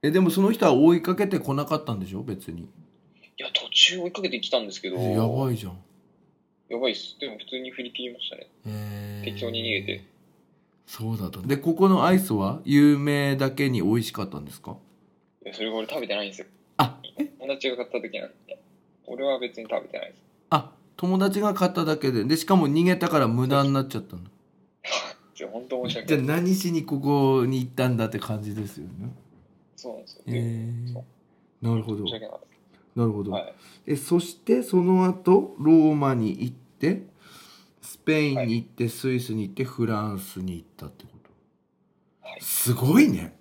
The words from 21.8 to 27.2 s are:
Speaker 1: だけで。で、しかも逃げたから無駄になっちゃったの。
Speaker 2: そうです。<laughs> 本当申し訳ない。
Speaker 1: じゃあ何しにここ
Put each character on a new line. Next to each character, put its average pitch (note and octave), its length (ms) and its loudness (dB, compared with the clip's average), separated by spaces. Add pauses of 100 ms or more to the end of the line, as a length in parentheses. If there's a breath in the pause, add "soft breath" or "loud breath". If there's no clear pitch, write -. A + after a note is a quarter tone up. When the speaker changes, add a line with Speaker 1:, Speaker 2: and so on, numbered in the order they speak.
Speaker 1:
だ D#3 120 2
け C#3+ 140 0
で。 A2+ 140 0
で、 D3 120 2
し D#3+ 80 -4
か G3 120 6
も D#3+ 120 6
逃 D#3+ 160 4
げ F3+ 120 6
た F3 120 -2
か D3+ 120 4
ら A#2+ 80 4
無 B2 180 2
駄 C#3 160 4
に C#3 100 2
な C#3 100 2
っ C3+ 60 -6
ち - 80 -10
ゃ G#2 40 -4
っ - 20 -14
た - 140 -16
の。 F2 60 -14
Speaker 2:
そ F#2 60 -18
う - 1120 -12
で - 80 -12
す。 - 0 -
<laughs> - 60 -14
本 A#2+ 160 -12
当 B2+ 180 -4
申 - 60 -4
し - 40 -6
訳 C#3+ 200 0
な C3 60 0
い。 B2+ 40 -2
Speaker 1:
じ D3 60 0
ゃ - 20 2
あ E3+ 60 2
何 F#3 140 2
し F3+ 180 -2
に D#3+ 120 0
こ C#3 140 -2
こ C#3 480 4